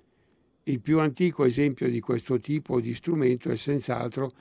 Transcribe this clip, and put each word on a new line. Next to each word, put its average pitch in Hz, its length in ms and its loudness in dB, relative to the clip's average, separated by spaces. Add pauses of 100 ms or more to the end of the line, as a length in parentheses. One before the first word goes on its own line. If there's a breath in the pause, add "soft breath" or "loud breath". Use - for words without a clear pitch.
(640 soft breath)
Il 135 160 -2
più 156 200 2
antico 156 440 2
esempio 131 460 2
di 120 100 -2
questo 120 400 -2
tipo 143 400 -2
di 120 140 -2
strumento 127 560 0
è 120 60 0
senz'altro 127 840 -4